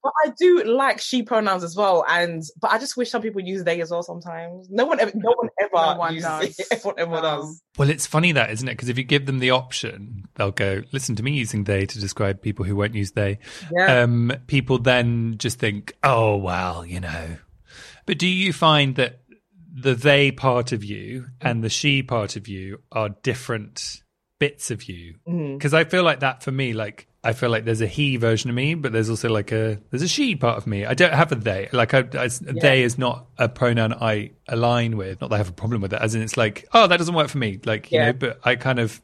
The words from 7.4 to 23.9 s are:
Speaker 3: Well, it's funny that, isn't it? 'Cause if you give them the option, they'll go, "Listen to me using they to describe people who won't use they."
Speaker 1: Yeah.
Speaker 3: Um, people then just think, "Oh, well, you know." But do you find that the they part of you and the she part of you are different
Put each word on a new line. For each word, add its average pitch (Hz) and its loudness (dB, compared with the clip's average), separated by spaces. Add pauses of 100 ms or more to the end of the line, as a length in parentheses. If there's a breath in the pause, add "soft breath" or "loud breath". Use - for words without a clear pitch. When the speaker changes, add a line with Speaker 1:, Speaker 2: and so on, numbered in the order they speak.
Speaker 3:
Well, 143 4
it's 156 -2
funny 165 2
that, 117 0
isn't 113 -6
it? 117 -6
'Cause 123 -6
if 120 -2
you 135 -2
give 135 0
them 135 -2
the 127 2
option, 117 -4 (100)
they'll 98 0
go, 98 -2 (100)
"Listen 131 -4
to 107 -4
me 139 -2
using 113 -2
they 98 0
to 107 -12
describe 98 -4
people 101 -4
who 98 -2
won't 104 -2
use 101 -2
they." 104 -2 (400 loud breath)
Speaker 1:
Yeah. 135 6
Speaker 3:
Um, 120 4 (140)
people 131 2
then 117 2
just - -4
think, 104 -4 (100)
"Oh, 113 4
well, 90 -4
you 90 -10
know." 82 -8 (680 loud breath)
But 180 0
do 175 0
you 185 2
find 147 6
that 127 0 (540)
the 131 2
they 139 6
part 123 0
of 104 -4
you 104 -10 (120)
and 117 0
the 110 0
she 139 2
part 117 -2
of 104 -12
you 95 -12 (100)
are 107 -2
different - -6 (380)